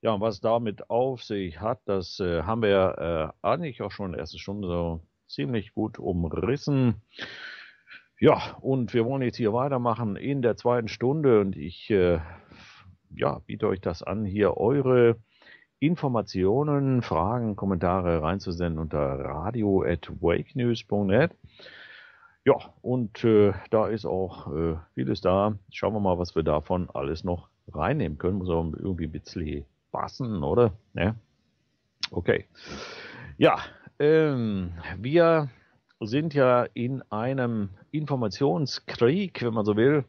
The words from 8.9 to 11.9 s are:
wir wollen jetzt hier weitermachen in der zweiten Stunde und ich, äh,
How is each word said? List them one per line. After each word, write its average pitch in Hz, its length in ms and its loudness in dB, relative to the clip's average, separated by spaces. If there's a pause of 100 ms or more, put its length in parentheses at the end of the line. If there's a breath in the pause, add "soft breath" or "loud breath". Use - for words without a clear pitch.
wir 113 120 4
wollen 135 180 -2
jetzt 117 140 -2
hier 107 160 2
weitermachen 120 640 0
in 139 280 -2
der 110 120 4
zweiten 120 320 0
Stunde 127 540 4
und 95 140 0
ich, 76 340 -12
äh, 90 300 4 (920 loud breath)